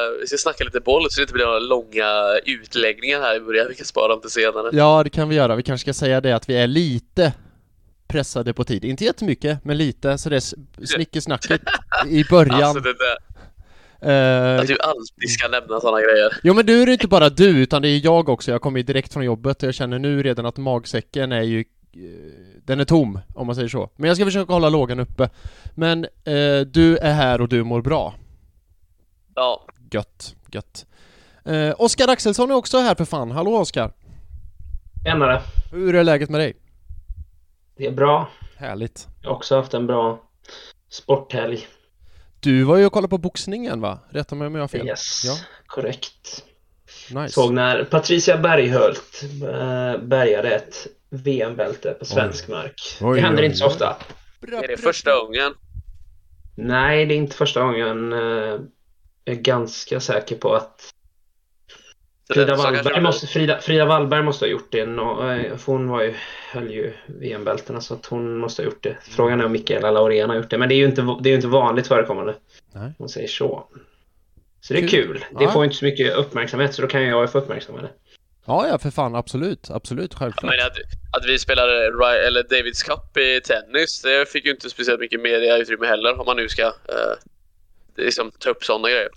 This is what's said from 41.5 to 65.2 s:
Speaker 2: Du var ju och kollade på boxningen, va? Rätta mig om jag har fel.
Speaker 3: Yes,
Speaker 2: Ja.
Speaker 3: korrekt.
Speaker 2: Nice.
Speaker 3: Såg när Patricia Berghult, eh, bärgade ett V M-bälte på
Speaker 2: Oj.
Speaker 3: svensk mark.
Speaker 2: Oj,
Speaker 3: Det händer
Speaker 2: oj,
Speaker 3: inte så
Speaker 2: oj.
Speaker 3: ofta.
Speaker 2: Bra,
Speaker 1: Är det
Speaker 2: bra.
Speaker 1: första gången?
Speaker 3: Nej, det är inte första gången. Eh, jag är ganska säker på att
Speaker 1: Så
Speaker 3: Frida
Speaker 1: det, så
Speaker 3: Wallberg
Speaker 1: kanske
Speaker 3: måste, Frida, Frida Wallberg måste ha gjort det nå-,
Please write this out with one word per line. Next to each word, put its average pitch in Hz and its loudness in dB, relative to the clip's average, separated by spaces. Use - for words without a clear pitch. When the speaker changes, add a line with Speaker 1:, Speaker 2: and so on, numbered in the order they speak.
Speaker 2:
Du 131 4
var 151 4
ju 196 8
och 196 4
kollade 196 0
på 190 0
boxningen, 185 -6
va? 98 -6
Rätta 147 -8
mig 147 -6
om 151 -8
jag 156 -6
har 143 -6
fel. 139 -8
Speaker 3:
Yes, - -8
Speaker 2:
Ja. 131 -4
Speaker 3:
korrekt. - -10
Speaker 2:
Nice. 139 -8
Speaker 3:
Såg 120 2
när 123 2
Patricia 170 2
Berghult, 131 2
eh, 127 -4
bärgade 117 2
ett - -8
V 131 -4
M-bälte 113 -6
på - -10
Speaker 2:
Oj. 139 -14
Speaker 3:
svensk 95 -4
mark. - -12
Speaker 2:
Oj, 123 0
Speaker 3:
Det 131 4
händer 156 4
Speaker 2:
oj, 156 4
Speaker 3:
inte 143 0
så - 2
Speaker 2:
oj. - 4
Speaker 3:
ofta. - -4
Speaker 2:
Bra, 233 -10
Speaker 1:
Är 214 -6
det - -
Speaker 2:
bra. 123 -6
Speaker 1:
första 160 0
gången? 123 -4
Speaker 3:
Nej, 131 2
det 147 0
är 147 2
inte 147 -4
första 143 0
gången. 117 -2
Eh, 117 -2
jag 123 -6
är 113 -12
ganska 120 -2
säker 113 -4
på 110 -2
att - -6
Speaker 1:
Så - -2
Speaker 3:
Frida 139 4
Speaker 1:
det, 139 2
så 143 0
Speaker 3:
Wallberg 135 0
Speaker 1:
kanske 143 0
Speaker 3:
måste, 160 0
Frida, 151 0
Frida 156 2
Wallberg 151 2
måste 143 -2
ha 107 2
gjort - -6
det 110 -2
nå-, 117 -4